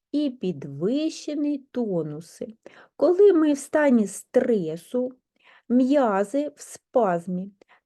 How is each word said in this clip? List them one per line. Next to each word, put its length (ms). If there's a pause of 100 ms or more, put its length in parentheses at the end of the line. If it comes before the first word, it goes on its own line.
(120)
і 180
підвищений 1300
тонуси. 960 (420)
Коли 380
ми 200
в 40
стані 500
стресу, 1040 (580)
м'язи 840
в 60
спазмі, 920 (340)